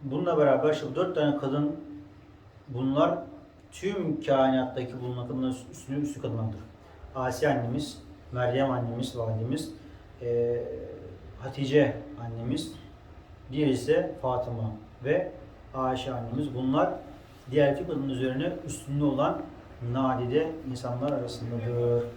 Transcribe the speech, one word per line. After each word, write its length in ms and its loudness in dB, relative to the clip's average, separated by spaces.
bununla 360 2
beraber 340 6
işte 180 -2
bu 40 -6
dört 200 0
tane 240 4
kadın, 380 0
bunlar 500 2
tüm 500 -2
kainattaki 760 2
bulunan 280 -6
kadınların 280 -2
üstü, 300 -4
üstü 200 -4
kadınlardır. 380 -4
Asiye 360 2
annemiz, 520 -2
Meryem 380 2
annemiz, 480 -2
validemiz, 540 -2
ee, 400 2
Hatice 560 4
annemiz, 520 -4
diğeri 180 4
ise 520 4
Fatıma 500 -2
ve 280 2
Ayşe 380 0
annemiz. 420 -2
Bunlar 400 2
diğer 260 6
tüm 100 -4
kadının 220 -2
üzerine 440 0
üstünlüğü 380 -2
olan 380 2
nadide 600 2
insanlar 420 -2
arasındadır. 920 0